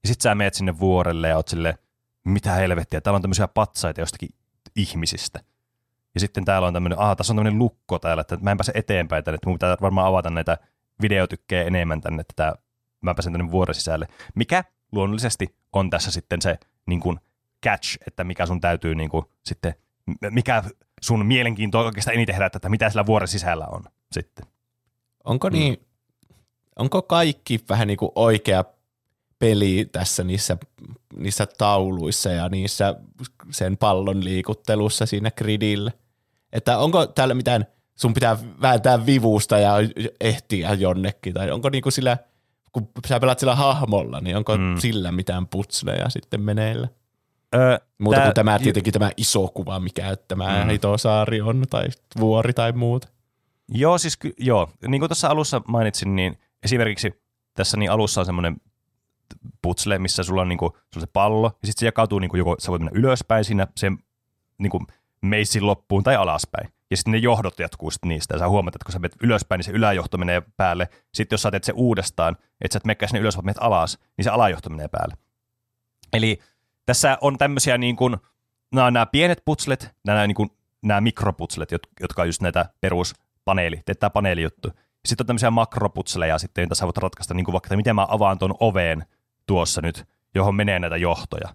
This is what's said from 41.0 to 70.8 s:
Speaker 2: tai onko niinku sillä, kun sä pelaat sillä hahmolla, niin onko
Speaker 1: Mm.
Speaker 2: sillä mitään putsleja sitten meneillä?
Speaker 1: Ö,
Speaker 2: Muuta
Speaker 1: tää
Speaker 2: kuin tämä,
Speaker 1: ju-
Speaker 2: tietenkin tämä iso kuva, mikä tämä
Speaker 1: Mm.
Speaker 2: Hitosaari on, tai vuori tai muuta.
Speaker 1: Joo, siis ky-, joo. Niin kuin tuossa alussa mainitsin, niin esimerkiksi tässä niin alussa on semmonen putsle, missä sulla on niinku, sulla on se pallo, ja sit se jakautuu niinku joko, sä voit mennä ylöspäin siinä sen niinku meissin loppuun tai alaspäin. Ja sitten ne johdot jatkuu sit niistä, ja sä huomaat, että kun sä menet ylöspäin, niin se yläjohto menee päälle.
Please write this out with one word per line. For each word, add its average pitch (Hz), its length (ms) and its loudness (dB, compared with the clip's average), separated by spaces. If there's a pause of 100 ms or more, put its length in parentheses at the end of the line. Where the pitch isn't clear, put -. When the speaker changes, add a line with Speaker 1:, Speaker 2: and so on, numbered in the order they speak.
Speaker 2:
tai 92 160 -4
onko 117 180 -2
niinku 131 220 -2
sillä, 127 280 0 (540)
kun 113 160 -4 (180)
sä 120 140 2
pelaat 135 180 2
sillä 127 160 2
hahmolla, 104 680 0
niin 90 160 -4
onko 104 200 0
Speaker 1:
Mm. 92 220 0
Speaker 2:
sillä 92 340 -2
mitään 90 340 -4
putsleja - 640 -4
sitten - 300 -6
meneillä? 110 480 -2 (640)
Speaker 1:
Ö, 127 260 4 (180)
Speaker 2:
Muuta 107 180 4
Speaker 1:
tää 139 100 6
Speaker 2:
kuin 127 80 4
tämä, 107 220 4
Speaker 1:
ju- 123 60 0
Speaker 2:
tietenkin 104 300 2
tämä 101 240 2
iso 95 320 0
kuva, 95 320 -6
mikä 92 360 -4 (120)
tämä 98 360 0
Speaker 1:
Mm. 107 60 2
Speaker 2:
Hitosaari 107 680 2
on, 113 300 0
tai 104 180 -2 (320)
vuori 113 320 4
tai 117 200 0
muuta. 120 360 -2 (600)
Speaker 1:
Joo, 156 300 2
siis 160 180 -4
ky-, - 220 -8
joo. 107 320 2 (180)
Niin 135 120 0
kuin 160 80 0
tuossa 160 200 0
alussa 143 400 0
mainitsin, 107 480 0
niin 92 220 0 (240)
esimerkiksi 113 600 0 (320)
tässä 98 220 -2
niin 104 140 0
alussa 107 300 2
on 90 60 2
semmonen 87 300 -2 (1080)
putsle, 92 360 -2
missä 92 240 -2
sulla 95 200 0
on 90 60 0
niinku, 87 220 -2
sulla - 160 -20 (100)
on 80 40 -8
se 82 120 -10
pallo, 107 340 2 (160)
ja 101 40 -6
sit 107 120 -4
se 117 80 0
jakautuu 107 320 2
niinku 92 180 -2
joko, 87 220 0
sä - 120 -8
voit 85 120 -2
mennä 82 160 -2
ylöspäin 113 460 2
siinä 98 220 0 (100)
sen 98 220 -2 (600)
niinku 95 240 -2 (400)
meissin 104 440 2
loppuun 101 360 2
tai 127 140 4
alaspäin. 87 520 -2 (220)
Ja 95 60 0
sitten 110 160 0
ne 110 60 2
johdot 110 400 0
jatkuu 80 320 -6
sit - 140 -10
niistä, 80 300 -4
ja 76 40 -2
sä 87 100 0
huomaat, 92 260 2
että - 100 -14
kun - 80 -10
sä 92 60 -6
menet 87 240 -6
ylöspäin, 107 360 2
niin 87 60 -4
se 95 80 -8
yläjohto 98 460 0
menee 87 240 0 (140)
päälle. 90 320 0 (260)